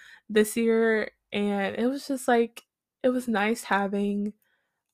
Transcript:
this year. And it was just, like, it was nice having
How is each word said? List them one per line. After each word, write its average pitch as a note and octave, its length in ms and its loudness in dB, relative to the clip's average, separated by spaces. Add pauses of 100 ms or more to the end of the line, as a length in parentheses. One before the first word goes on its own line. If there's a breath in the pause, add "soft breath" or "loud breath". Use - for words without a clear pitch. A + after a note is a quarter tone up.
(280 loud breath)
this G#3+ 280 2
year. A3+ 540 2 (220)
And G3+ 440 -2
it A3+ 100 0
was C#4 200 -4
just, C4+ 220 -6
like, A#3 340 2 (400)
it C4 60 4
was B3+ 180 -2
nice A3 380 0
having G3+ 720 -2 (600)